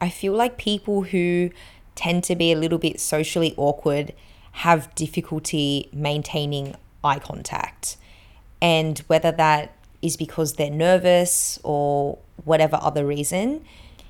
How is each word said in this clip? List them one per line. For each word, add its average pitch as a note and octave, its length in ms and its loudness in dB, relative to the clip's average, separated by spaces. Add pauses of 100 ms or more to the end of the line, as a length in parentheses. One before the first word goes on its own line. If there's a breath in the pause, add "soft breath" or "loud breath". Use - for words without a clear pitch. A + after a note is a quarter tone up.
I F3+ 80 0
feel G3 240 -4
like A#3+ 240 0
people G#3 460 -2
who F3 480 0 (440 loud breath)
tend F3 300 0
to F3+ 120 -2
be E3 160 4
a D#3+ 40 4
little E3 220 2
bit - 220 -2
socially D#3 560 0
awkward C#3+ 580 0 (380 soft breath)
have E3+ 420 2
difficulty D3+ 1000 -4
maintaining D3 840 -4 (300)
eye - 140 2
contact. - 800 -10 (640 soft breath)
And D#3+ 380 2
whether D#3+ 320 2
that D#3 420 2 (260)
is E3 160 -2
because D#3 380 -4
they're D3 160 -2
nervous F3 920 2
or C#3+ 560 -2 (260)
whatever D#3 360 4
other C#3+ 240 0
reason, F3+ 580 -2 (480 loud breath)